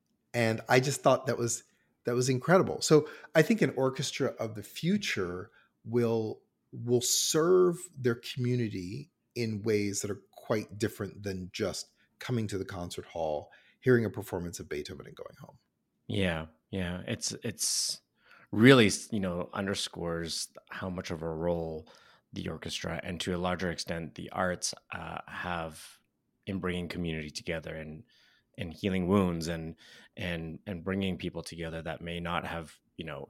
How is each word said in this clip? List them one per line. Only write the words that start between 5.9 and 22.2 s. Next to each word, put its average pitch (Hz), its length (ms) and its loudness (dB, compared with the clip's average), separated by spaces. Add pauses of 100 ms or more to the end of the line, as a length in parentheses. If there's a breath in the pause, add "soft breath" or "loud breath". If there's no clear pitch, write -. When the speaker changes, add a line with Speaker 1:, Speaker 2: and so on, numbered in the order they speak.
Speaker 1:
will 120 300 2
serve 175 760 4 (200)
their 123 180 2
community 120 920 -2 (260)
in 110 280 -2
ways 104 380 2
that 104 100 -4
are 98 100 -8 (140)
quite 104 420 -4
different 104 460 -4
than 92 300 -6
just - 340 -4 (320 soft breath)
coming 113 280 -2
to 98 100 -4
the 95 80 -4
concert 87 400 -8
hall, 78 460 -4 (280 loud breath)
hearing 120 260 6
a 101 40 -2
performance 87 500 -6
of - 100 -14
Beethoven 73 380 -8
and - 80 -18
going - 240 -16
home. - 180 -20 (500)
Speaker 2:
Yeah, 87 380 0 (240)
yeah. 90 380 -4
It's, - 260 -4 (100)
it's - 560 -2 (520 loud breath)
really, 117 360 12
s-, - 240 -2
you 110 80 -2
know, 90 340 -2
underscores 85 960 -4 (200)
how - 200 -6
much 90 220 -6
of 82 120 -4
a 82 60 -2
role 82 580 -2 (460 loud breath)